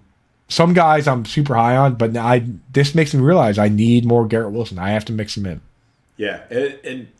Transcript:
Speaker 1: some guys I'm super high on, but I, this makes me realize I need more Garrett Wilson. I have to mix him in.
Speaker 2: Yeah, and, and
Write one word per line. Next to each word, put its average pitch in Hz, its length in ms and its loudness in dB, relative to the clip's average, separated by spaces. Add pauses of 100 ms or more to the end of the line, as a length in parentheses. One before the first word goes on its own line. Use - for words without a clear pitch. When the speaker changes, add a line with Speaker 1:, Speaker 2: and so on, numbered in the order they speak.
(480)
Speaker 1:
some 170 260 2
guys 156 320 4
I'm 123 200 -2
super 143 300 -2
high 117 200 2
on, 135 200 2
but 113 200 -2
I, 120 300 0 (260)
this 139 240 0
makes 160 180 0
me 139 80 2
realize 131 360 4
I 104 100 2
need 117 380 2
more 117 200 2
Garrett 110 280 -4
Wilson. 107 260 -8
I 95 120 -4
have 107 140 -2
to 117 80 -10
mix 107 220 -8
him 101 100 -8
in. 82 140 -10 (560)
Speaker 2:
Yeah, 101 340 -8
and, 135 360 -6
and 131 220 -14 (120)